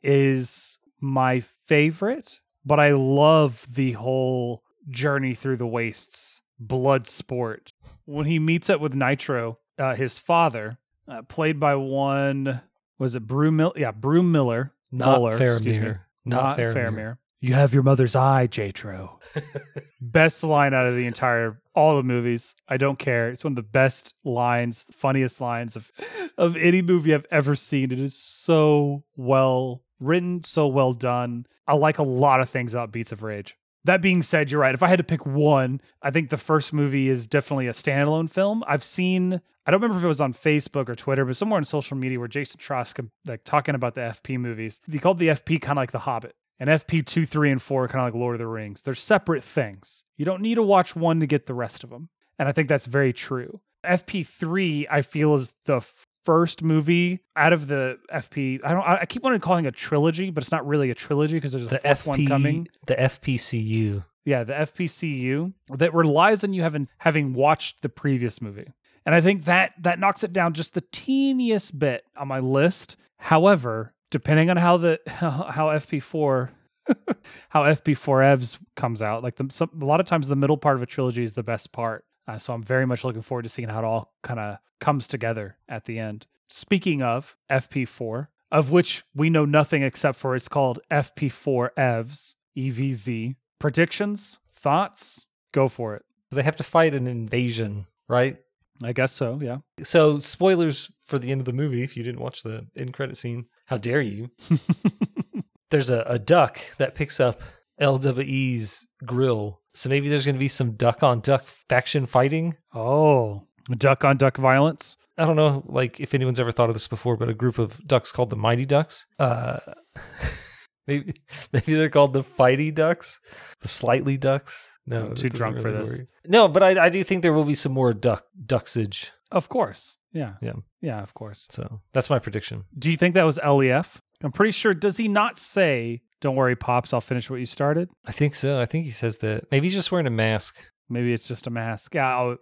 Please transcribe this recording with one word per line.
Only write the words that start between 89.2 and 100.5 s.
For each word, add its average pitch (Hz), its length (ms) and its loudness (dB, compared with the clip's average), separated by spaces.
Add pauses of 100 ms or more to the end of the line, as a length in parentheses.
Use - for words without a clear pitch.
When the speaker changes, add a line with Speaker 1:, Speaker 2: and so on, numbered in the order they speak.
Speaker 1:
know 156 140 4
nothing 147 360 2
except 135 380 -2
for 131 160 -2
it's 123 120 -6
called 127 320 -2 (120)
F 147 240 -2
P 147 140 -2
four 123 480 -2
Evs, 127 580 -2 (200)
E 135 140 -4
V 135 240 -4
Z. 117 420 -6 (240)
Predictions? 185 800 -2 (160)
Thoughts? - 680 -4 (280)
Go 135 140 2
for 113 280 -8
it. - 80 -16 (280)
Speaker 2:
They 135 120 -2
have 151 140 0
to 147 60 -8
fight 165 300 4
an 127 140 -2
invasion, 113 800 -4 (200)
right? 127 300 2 (440)
Speaker 1:
I 120 120 -6
guess 131 180 0
so, 127 300 -6
yeah. 127 160 -8 (260)
Speaker 2:
So, 151 360 4
spoilers 170 680 0 (140)